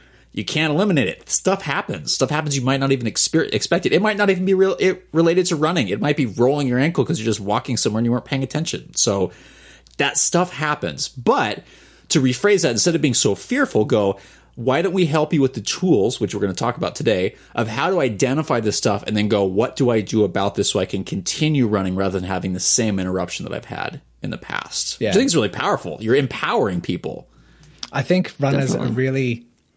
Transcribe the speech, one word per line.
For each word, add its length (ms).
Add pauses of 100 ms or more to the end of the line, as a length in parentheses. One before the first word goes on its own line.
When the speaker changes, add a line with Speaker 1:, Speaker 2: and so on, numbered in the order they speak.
(320)
Speaker 1:
you 120
can't 300
eliminate 340
it. 220
Stuff 320
happens. 520
Stuff 160
happens 280
you 40
might 200
not 100
even 160
exper-, 460
expect 320
it. 80
It 80
might 160
not 120
even 140
be 100
real, 260
it, 340
related 340
to 80
running. 320
It 140
might 160
be 80
rolling 420
your 120
ankle 260
'cause 140
you're 60
just 140
walking 380
somewhere 220
and 60
you 60
weren't 140
paying 180
attention." 520
So 360 (640)
that 200
stuff 340
happens. 580
But 540 (460)
to 120
rephrase 420
that, 80
instead 240
of 60
being 120
so 200
fearful, 520
go, 340 (360)
"Why 260
don't 100
we 140
help 260
you 100
with 120
the 80
tools," 580
which 160
we're 60
gonna 120
talk 220
about 220
today, 380 (200)
of 140
how 200
to 120
identify 580
this 160
stuff 320
and 80
then 140
go, 160
"What 320
do 120
I 120
do 240
about 300
this 160
so 80
I 60
can 200
continue 600
running 300
rather 240
than 80
having 240
the 80
same 400
interruption 460
that 80
I've 100
had 380 (200)
in 100
the 60
past?" 640
Speaker 2:
Yeah. 120
Speaker 1:
Which 40
I 40
think 80
is 80
really 120
powerful. 540
You're 140
empowering 640
people. 480 (640)
Speaker 2:
I 80
think 360
runners 340
Speaker 3:
Definitely. 180
Speaker 2:
are 20
really 540 (320)